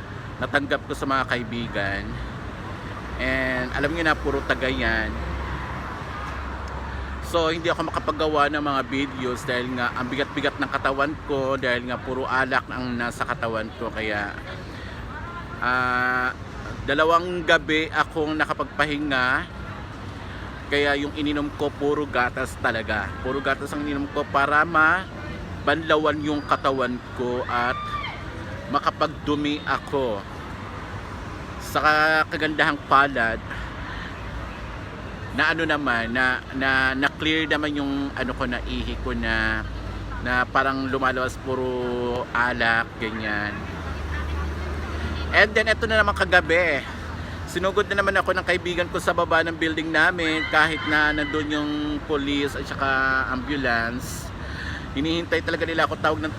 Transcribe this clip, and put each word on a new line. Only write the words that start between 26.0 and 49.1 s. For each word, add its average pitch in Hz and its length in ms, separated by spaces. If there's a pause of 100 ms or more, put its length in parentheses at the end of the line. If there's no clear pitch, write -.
yung 147 240
katawan 131 560 (160)
ko 123 320
at 123 240 (960)
makapagdumi 147 960
ako. 127 560 (1400)
Sa 143 160 (480)
kagandahang 156 560
palad, 127 560 (1900)
na 151 160
ano 165 160
naman, 123 480
na, 127 240 (160)
na, 131 400
na 139 240
clear 156 320
naman 151 240
yung 139 400
ano 127 240
ko, 131 80
na 123 240
ihi 120 320
ko 123 160
na, 110 480 (560)
na 127 240
parang 135 400
lumalabas 131 560
puro 123 880
alak, 117 560 (160)
ganyan. 107 480 (1800)
And 202 160
then, 214 160
eto 220 240
na 220 80
naman 208 160
kagabi. 170 720 (640)
Sinugod 190 400
na 196 80
naman 196 160
ako 190 160
ng 180 160
kaibigan 175 480
ko 175 80
sa 190 80